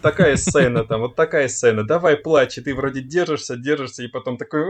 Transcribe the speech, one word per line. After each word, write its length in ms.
такая 340
сцена, 480
там, 180
вот 140
такая 320
сцена, 360
давай 340
плачь», 400
и 40
ты 120
вроде 280
держишься, 540
держишься, 480
и 40
потом 300
такой, 320